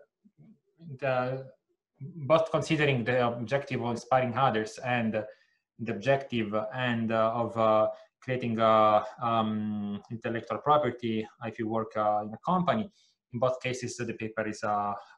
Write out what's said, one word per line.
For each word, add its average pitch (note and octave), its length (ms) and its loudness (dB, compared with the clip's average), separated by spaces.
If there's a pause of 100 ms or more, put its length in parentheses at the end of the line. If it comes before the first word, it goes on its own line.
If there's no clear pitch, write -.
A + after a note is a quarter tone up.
(1000)
the, C3 460 -2 (540)
both D#3+ 500 2
considering D3 540 2
the B2 220 2
objective A#2+ 560 -2
of A#2+ 100 -2
inspiring B2 440 0
others A2 480 0
and A2 400 0 (540)
the A2+ 140 -6
objective A2 640 0 (200)
and, A#2 380 -2
uh, A2+ 220 4
of, A2+ 220 -2
uh, A2 320 4 (320)
creating, A#2 400 -2
uh, A2 420 6 (200)
um, G#2+ 880 -2
intellectual A2+ 480 -4
property, A#2+ 680 0 (180)
if A2+ 140 -8
you A2+ 80 -4
work, A2 300 -4
uh, G#2+ 280 2
in G#2+ 100 -10
a - 100 -12
company, C#3 460 0 (420)
in A#2+ 80 -6
both B2+ 200 0
cases, B2 360 -6
the A2+ 180 -6
paper A2 320 -6
is, G#2+ 160 -8
uh, G#2 300 -2 (260)